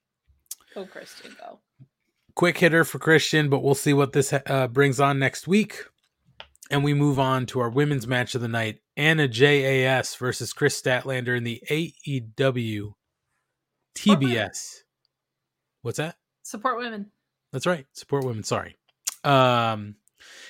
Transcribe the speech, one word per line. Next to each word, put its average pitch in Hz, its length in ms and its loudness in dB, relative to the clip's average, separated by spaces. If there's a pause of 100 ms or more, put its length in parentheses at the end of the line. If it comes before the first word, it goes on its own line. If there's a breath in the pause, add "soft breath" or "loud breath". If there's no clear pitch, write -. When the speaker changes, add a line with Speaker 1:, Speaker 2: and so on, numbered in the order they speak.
(760)
Speaker 1:
Go, 190 120 -14
Christian, - 520 -20
go. - 200 -20 (800)
Speaker 2:
Quick 175 220 0
hitter 165 260 4
for - 140 -8
Christian, 156 520 2
but 135 120 0
we'll 135 120 2
see - 180 0
what 139 200 2
this, 143 200 0
uh, 135 360 -2
brings 131 320 2
on 139 180 2
next - 280 -2
week. 202 380 0 (840)
And 143 140 2
we 147 100 2
move 143 240 2
on 131 280 0
to 127 140 -4
our 120 80 -2
women's 135 380 0
match 123 300 -2
of 120 40 -4
the 117 80 -4
night, 113 300 -4 (180)
Anna 156 300 4
J 135 580 4
A 131 40 2 (100)
S - 160 -6
versus 123 380 -6
Chris - 280 0
Statlander 127 560 -2
in 120 60 -2
the 117 260 -6
A 156 240 -4 (120)
E 139 160 -4
W 113 720 -4 (1000)
Speaker 1:
Support 202 240 4
women. 131 100 2
Speaker 2:
T 120 40 0
B 113 40 0
S. - 460 -8 (960)
What's 117 160 -8
that? 156 160 -6 (300)
Speaker 1:
Support 233 340 -6
women. 220 320 -10 (420)
Speaker 2:
That's 135 140 -6
right. 175 260 -2
Support - 320 -4
women. 113 200 -6
Sorry. 90 340 -4 (460)
Um, 117 720 2 (540 loud breath)